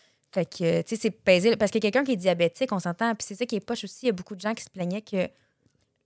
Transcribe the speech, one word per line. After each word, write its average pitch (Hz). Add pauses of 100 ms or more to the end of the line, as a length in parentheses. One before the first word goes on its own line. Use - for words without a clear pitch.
(340)
Fait 170
que, 170
tu -
sais, -
c'est 214
pesé, 185
là, 214
parce 208
que 226
quelqu'un 214
qui 269
est 220
diabétique, 175
on 190
s'entend, 214
puis -
c'est 202
ça 247
qui 233
est 190
poche 233
aussi, -
il 254
y -
a 220
beaucoup 180
de 180
gens 214
qui 226
se -
plaignaient 185
que 185 (760)